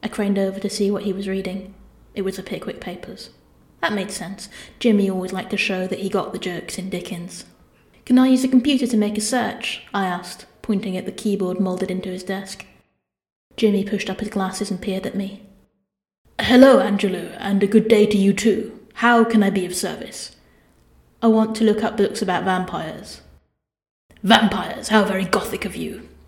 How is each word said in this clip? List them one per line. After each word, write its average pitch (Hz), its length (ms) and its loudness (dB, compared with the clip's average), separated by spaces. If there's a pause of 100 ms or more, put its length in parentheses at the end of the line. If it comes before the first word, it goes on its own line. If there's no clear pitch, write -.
I 220 60 -6
craned 202 300 0
over 196 220 -2
to 196 100 -4
see 202 200 0
what 202 140 -4
he 202 80 -2
was 190 160 -6
reading. 190 460 -6 (400)
It 202 80 -6
was 190 140 -4
the 196 60 -10
Pickwick - 380 -8
Papers. - 500 -14 (520)
That 214 100 0
made 196 180 -4
sense. - 380 -10 (320)
Jimmy 208 280 6
always 185 240 -2
liked 185 180 -6
to 202 60 -4
show 185 300 -2
that 185 140 -4
he 202 80 -4
got 185 240 -2
the 180 80 -8
jokes - 360 -8
in 185 140 -8
Dickens. 175 540 -10 (600)
"Can 254 140 6
I 254 100 6
use 262 140 6
the 262 60 2
computer 262 400 4
to 247 80 0
make 208 200 2
a 208 40 -2
search?" - 600 -4 (120)
I 196 120 0
asked, 180 400 -8 (160)
pointing 190 340 -2
at 180 100 -6
the 190 60 -8
keyboard 190 480 -2
moulded 185 320 -2
into 185 180 -6
his 180 140 -10
desk. 196 400 -8 (920)
Jimmy 202 280 2
pushed 202 260 -4
up 185 100 -6
his 208 100 -6
glasses 190 400 -4
and 185 100 -6
peered 190 260 -4
at - 80 -8
me. 202 280 -6 (1000)
"Hello, 254 400 8
Angelou, 196 580 -2
and 202 240 0
a 202 120 2
good 220 120 6
day 214 200 6
to 208 120 2
you 196 140 4
too. - 400 0 (220)
How 233 280 4
can 220 200 4
I 190 80 4
be 190 160 0
of - 100 -8
service?" - 580 -8 (880)
"I 233 60 6
want 220 280 4
to 226 80 2
look 220 200 4
up - 120 -2
books 196 260 0
about 180 220 -2
vampires." 180 760 -4 (1000)
"Vampires? 202 680 2
How 214 160 6
very 190 200 -2
Gothic - 400 -4
of - 120 -8
you. - 320 -10 (200)